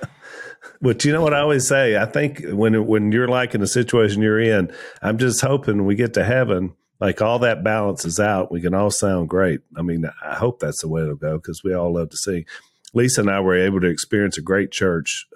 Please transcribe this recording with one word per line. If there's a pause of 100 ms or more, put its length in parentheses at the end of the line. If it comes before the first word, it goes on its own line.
(840)
But
you
know
what
I
always
say?
I
think (100)
when,
when
you're,
like,
in
a
situation
you're
in, (300)
I'm
just
hoping
we
get
to
heaven, (260)
like,
all
that
balances
out.
We
can
all
sound
great. (160)
I
mean, (180)
I
hope
that's
the
way
it'll
go
'cause
we
all
love
to
sing. (480)
Lisa
and
I
were
able
to
experience
a
great
church,